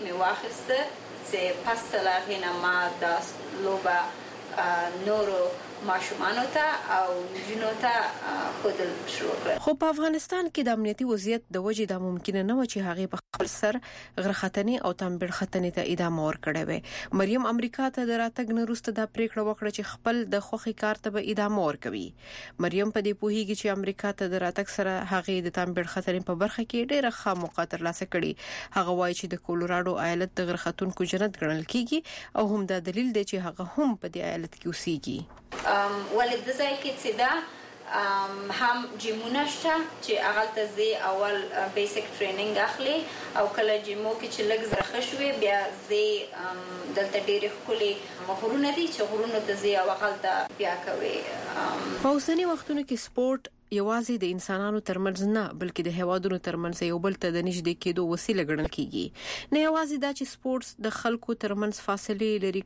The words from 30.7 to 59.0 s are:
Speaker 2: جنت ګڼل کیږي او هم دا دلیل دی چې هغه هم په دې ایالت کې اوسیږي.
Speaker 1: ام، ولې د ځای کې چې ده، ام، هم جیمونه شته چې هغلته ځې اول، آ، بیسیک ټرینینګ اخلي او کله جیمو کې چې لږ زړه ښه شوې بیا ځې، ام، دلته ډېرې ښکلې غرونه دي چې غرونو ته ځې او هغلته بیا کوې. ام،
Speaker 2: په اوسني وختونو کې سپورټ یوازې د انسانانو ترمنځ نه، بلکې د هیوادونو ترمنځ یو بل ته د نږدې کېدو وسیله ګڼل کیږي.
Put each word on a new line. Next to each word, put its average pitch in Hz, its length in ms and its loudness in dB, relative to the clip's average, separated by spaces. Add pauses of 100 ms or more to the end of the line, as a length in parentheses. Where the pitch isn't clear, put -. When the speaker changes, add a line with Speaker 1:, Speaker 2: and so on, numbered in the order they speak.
Speaker 2:
جنت 190 360 0
ګڼل 160 320 0
کیږي 247 280 0 (360)
او 214 80 4 (100)
هم 202 120 0
دا 185 120 0
دلیل 190 340 0
دی 214 120 2
چې - 100 -4
هغه 180 300 -4 (120)
هم 269 200 4
په 180 120 -8
دې 170 80 -8
ایالت 170 380 -4
کې - 120 -10
اوسیږي. 165 540 -2 (440)
Speaker 1:
ام، 202 280 4 (200)
ولې 240 240 4 (100)
د 262 120 -2
ځای 277 240 2
کې 277 100 -4 (100)
چې 262 140 0
ده، 247 160 4 (640)
ام، 196 600 0
هم 247 200 4 (200)
جیمونه 226 480 0
شته 320 280 0 (280)
چې - 100 0 (140)
هغلته 214 360 2 (140)
ځې 214 120 4 (220)
اول، 202 260 2 (160)
آ، 196 220 0
بیسیک 208 300 0 (140)
ټرینینګ 202 400 0
اخلي 277 380 0 (400)
او 214 100 4 (100)
کله 214 220 4
جیمو 208 420 -2
کې 254 160 -6
چې - 40 -4
لږ 220 200 4 (100)
زړه 202 220 2
ښه 233 80 0
شوې 277 300 -2 (100)
بیا 202 200 4 (280)
ځې، 208 180 4 (280)
ام، 185 240 -6 (380)
دلته 196 300 0
ډېرې 202 280 2
ښکلې 214 380 0 (360)
غرونه 226 420 2
دي 320 180 2
چې - 120 -4
غرونو 214 460 2
ته 202 160 0
ځې 202 180 4
او 185 100 4
هغلته 196 400 0 (280)
بیا 180 160 0 (120)
کوې. - 300 0 (400)
ام، - 460 -2
Speaker 2:
په 269 60 4
اوسني 320 360 4
وختونو 302 380 0
کې 277 120 -2
سپورټ 254 480 0 (300)
یوازې 226 460 2
د 190 60 0
انسانانو 196 560 0
ترمنځ 190 420 0
نه، 208 300 4
بلکې 170 300 -4
د 165 60 0
هیوادونو 180 500 2
ترمنځ 170 440 -2
یو 170 160 0
بل 190 160 2
ته 185 160 0
د 170 140 0
نږدې 175 380 0
کېدو 175 160 0
وسیله 180 460 2
ګڼل 156 320 0
کیږي. - 300 -2 (460)